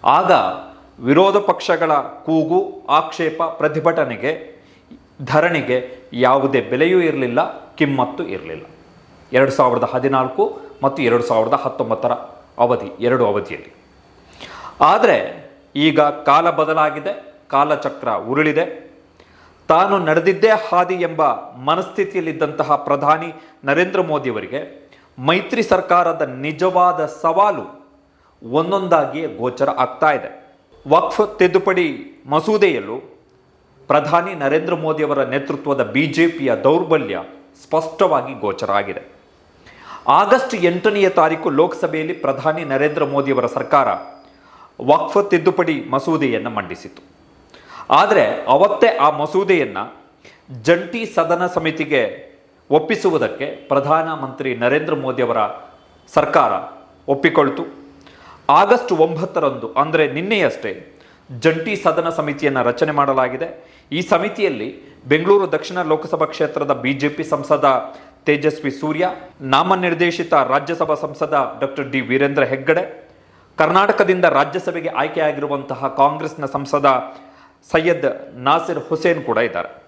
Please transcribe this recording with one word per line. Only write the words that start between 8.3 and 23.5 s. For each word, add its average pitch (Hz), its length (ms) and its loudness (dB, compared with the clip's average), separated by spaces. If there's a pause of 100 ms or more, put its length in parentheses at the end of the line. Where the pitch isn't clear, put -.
ಇರಲಿಲ್ಲ. 80 300 -12 (720)
ಎರಡು 135 220 4
ಸಾವಿರದ 120 340 4
ಹದಿನಾಲ್ಕು 131 500 0 (420)
ಮತ್ತು 139 140 0 (100)
ಎರಡು 117 220 2
ಸಾವಿರದ 117 340 2
ಹತ್ತೊಂಬತ್ತರ 120 460 -2 (540)
ಅವಧಿ, 101 240 -2 (180)
ಎರಡು 120 240 2
ಅವಧಿಯಲ್ಲಿ. 95 400 -6 (1160)
ಆದರೆ 185 300 4 (640)
ಈಗ 156 140 4 (320)
ಕಾಲ 165 180 6 (100)
ಬದಲಾಗಿದೆ, 156 560 0 (400)
ಕಾಲಚಕ್ರ 143 540 0 (240)
ಉರುಳಿದೆ. 151 340 2 (1000)
ತಾನು 190 260 4 (140)
ನಡೆದಿದ್ದೇ 175 440 4 (140)
ಹಾದಿ 180 320 0 (100)
ಎಂಬ 160 140 -2 (460)
ಮನಸ್ಥಿತಿಯಲ್ಲಿದ್ದಂತಹ 160 1080 -2 (140)
ಪ್ರಧಾನಿ 151 420 0 (380)